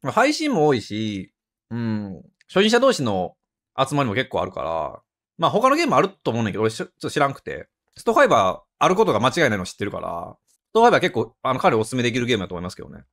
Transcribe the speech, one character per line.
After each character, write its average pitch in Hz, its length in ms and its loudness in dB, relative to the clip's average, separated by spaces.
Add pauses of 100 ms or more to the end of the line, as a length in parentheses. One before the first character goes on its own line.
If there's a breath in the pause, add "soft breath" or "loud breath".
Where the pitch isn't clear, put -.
ま 139 80 -6
あ - 20 -8
配 262 220 2
信 302 180 -2
も 165 140 2
多 147 80 4
い 113 80 0
し、 104 500 -8 (380)
う 113 60 -10
ん、 107 480 -6 (240)
初 185 140 0
心 214 100 4
者 233 80 4
同 262 120 4
士 151 120 -2
の 98 320 -4 (420)
集 135 160 0
ま 143 80 0
り 131 80 0
も 101 60 -2
結 127 140 -2
構 90 120 -2
あ 87 40 -2
る 95 60 -10
か - 120 -10
ら、 78 380 -6 (360)
ま 165 120 0
あ - 20 -6
他 220 180 2
の 277 60 2
ゲ 339 80 0
ー 320 40 0
ム 226 60 0
あ 135 80 4
る 190 80 2
と - 220 -6
思 117 100 -2
う - 20 0
ね 107 60 0
ん 90 40 -8
け 95 40 -6
ど、 101 40 -2
俺 110 100 2
し-、 113 60 -12
ち - 40 -8
ょ 117 40 -6
っ - 40 -20 (100)
と - 120 -8
知 - 80 -2
ら 143 80 2
ん 139 80 -4
く - 40 -20
て。 73 280 -12 (280)
ス - 80 -20
ト 226 120 0
フ - 40 4
ァ 285 60 6
イ - 20 2
ブ 185 60 4
は 95 300 2 (160)
あ 143 80 4
る 185 80 4
こ 214 100 4
と 160 80 0
が 104 60 2
間 123 100 2
違 - 80 -12
い - 20 -2 (120)
な 104 40 -2
い - 40 -4
の 92 60 -6
知 - 80 -14
っ - 20 -18
て 101 100 -6
る 101 60 -6
か 92 80 -8
ら、 85 360 -10 (360)
ス - 20 -20
ト 220 80 4
フ 233 40 8
ァ - 20 8
イ - 20 8
ブ 196 60 4
は 135 40 4
結 151 140 -2
構、 110 300 -4
あ 127 100 0
の、 127 60 -4
か - 100 2
な 135 60 0
り 110 40 2
お 110 40 0
す 107 60 -8
す 131 60 -8
め 123 60 -2
で 120 100 0
き 123 80 -2
る 123 60 -2
ゲ 123 80 0
ー 110 60 0
ム 90 60 -6
だ - 20 -12
と 90 80 -10
思 87 60 -8
い - 20 -10
ま 90 80 -8
す - 40 -18
け - 60 -20
ど - 80 -18
ね。 - 240 -20